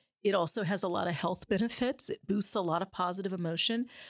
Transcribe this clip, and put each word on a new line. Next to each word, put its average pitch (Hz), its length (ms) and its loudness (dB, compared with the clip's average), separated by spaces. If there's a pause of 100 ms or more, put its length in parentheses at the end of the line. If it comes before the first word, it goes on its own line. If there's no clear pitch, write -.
(240)
It 202 100 2
also 185 300 2
has 185 180 0
a 190 60 0
lot 180 180 -2
of 175 80 -2
health - 340 -4
benefits. 233 640 0
It - 160 -10
boosts 202 280 2
a 208 60 0
lot 170 220 0
of 190 100 -8
positive 185 400 -2
emotion. 180 540 0 (240)